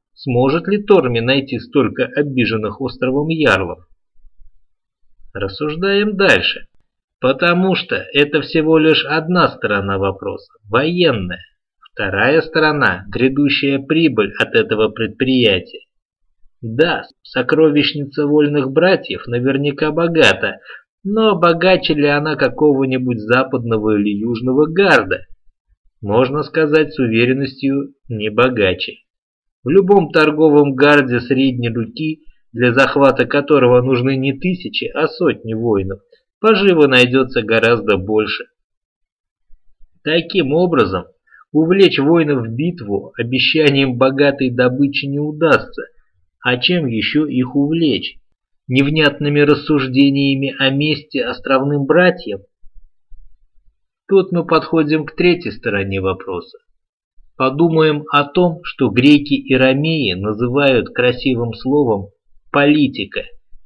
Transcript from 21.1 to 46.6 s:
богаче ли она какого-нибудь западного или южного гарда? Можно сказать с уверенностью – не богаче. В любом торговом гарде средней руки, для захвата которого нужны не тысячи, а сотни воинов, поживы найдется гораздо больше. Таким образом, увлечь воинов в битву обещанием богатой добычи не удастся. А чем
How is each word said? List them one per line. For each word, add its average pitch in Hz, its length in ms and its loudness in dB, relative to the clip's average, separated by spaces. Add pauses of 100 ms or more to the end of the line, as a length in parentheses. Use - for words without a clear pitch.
богаче 170 580 2
ли 147 120 2
она 147 280 -2
какого-нибудь 131 840 0
западного 113 760 0
или 104 120 0
южного 120 580 0
гарда? 160 580 0 (760)
Можно 131 420 0
сказать 156 500 0
с - 60 -6
уверенностью – 135 920 -2 (160)
не 107 200 -6
богаче. 107 680 0 (680)
В 123 60 -4
любом 185 420 4
торговом 151 640 4
гарде 135 440 4
средней 123 500 -2
руки, 120 540 -8 (280)
для 117 220 0
захвата 135 520 2
которого 131 560 4
нужны 131 340 0
не 135 180 -2
тысячи, - 520 -6
а 151 220 -2
сотни 123 460 -4
воинов, 101 460 -2 (400)
поживы 190 480 4
найдется 123 540 2
гораздо 110 560 2
больше. 104 480 -4 (1600)
Таким 160 500 -2
образом, 127 520 0 (460)
увлечь 165 480 4
воинов 147 480 2
в 113 80 -8
битву 127 600 -6
обещанием 135 800 0
богатой 135 520 2
добычи 127 560 0
не 139 140 -4
удастся. 151 640 -2 (600)
А 123 140 0
чем 165 300 -2